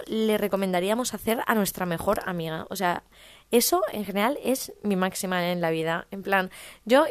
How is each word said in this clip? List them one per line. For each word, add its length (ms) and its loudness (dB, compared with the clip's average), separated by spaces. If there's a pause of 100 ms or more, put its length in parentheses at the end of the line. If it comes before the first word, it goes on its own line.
le 320 2
recomendaríamos 760 0
hacer 340 -2
a 80 2
nuestra 300 0
mejor 400 0
amiga. 440 -6
O 60 -8
sea, 280 0 (480)
eso 400 4
en 140 -6
general 380 0
es 300 -2 (100)
mi 120 2
máxima 560 0
en 100 -2
la 80 2
vida. 420 -2
En 120 -10
plan, 260 2 (340)
yo 260 6